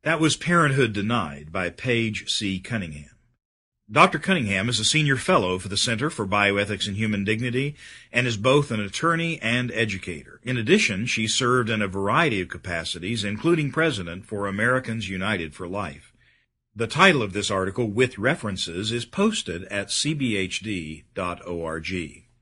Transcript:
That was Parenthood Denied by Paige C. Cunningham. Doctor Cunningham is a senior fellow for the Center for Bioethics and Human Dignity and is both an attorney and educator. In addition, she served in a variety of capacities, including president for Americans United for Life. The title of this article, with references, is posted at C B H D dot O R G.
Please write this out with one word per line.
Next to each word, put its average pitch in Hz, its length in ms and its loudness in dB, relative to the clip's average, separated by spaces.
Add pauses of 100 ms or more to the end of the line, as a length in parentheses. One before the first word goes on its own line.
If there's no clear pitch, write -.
That 160 160 0
was 156 160 4
Parenthood 139 580 4
Denied 90 580 -2
by 90 180 -2
Paige 113 600 -2
C. 95 300 -2
Cunningham. 82 500 -8 (800)
Doctor 160 300 6
Cunningham 110 480 0
is 113 140 0
a - 40 -2
senior 151 300 2
fellow 101 420 2
for 92 120 -6
the 98 80 -2
Center 123 320 0
for 107 180 -4
Bioethics 101 600 2
and 98 100 -4
Human 107 260 0
Dignity 123 520 -2 (360)
and 127 160 2
is 113 80 0
both 131 340 4
an 107 120 0
attorney 165 600 -2
and 120 300 0
educator. 95 720 -4
In 127 140 -2
addition, 117 480 4
she 110 200 -2
served 123 440 2
in 110 120 0
a 101 60 0
variety 101 540 2
of 87 80 -4
capacities, 87 760 -6
including 143 480 0
president 104 540 -2
for 101 200 -6
Americans 113 600 0
United 92 480 -2
for 87 140 -10
Life. 87 420 -8 (640)
The 113 100 -2
title 156 380 6
of 98 100 -4
this 101 160 -2
article, 98 380 0
with 120 320 2
references, 104 720 -2
is 120 140 -4
posted 196 580 -2
at 101 260 -6
C - 240 -2
B 127 240 0
H 95 220 -2
D 82 460 -8 (100)
dot 87 300 -4
O 85 180 -6
R 80 160 -4
G. 85 460 -8 (160)